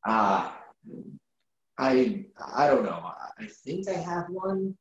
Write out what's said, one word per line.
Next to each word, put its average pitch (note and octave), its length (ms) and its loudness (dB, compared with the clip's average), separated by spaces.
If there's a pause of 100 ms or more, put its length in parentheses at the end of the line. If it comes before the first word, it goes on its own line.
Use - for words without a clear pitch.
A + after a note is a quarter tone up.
Uh, G#2 460 2 (1300)
I, B2+ 460 4 (300)
I C#3 140 4
don't B2 160 6
know. F#2+ 60 0
I, E2+ 540 -10
I - 20 -10 (180)
think F#3 240 -6
I F#3+ 60 -2
have F3 360 -4
one. F#3+ 500 -4